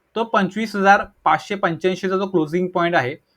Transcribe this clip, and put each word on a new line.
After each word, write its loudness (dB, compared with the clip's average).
तो -2
पंचवीस -2
हजार 6
पाचशे 0
पंच्याऐंशीचा -2
जो -2
क्लोजिंग -2
पॉईंट -2
आहे, -2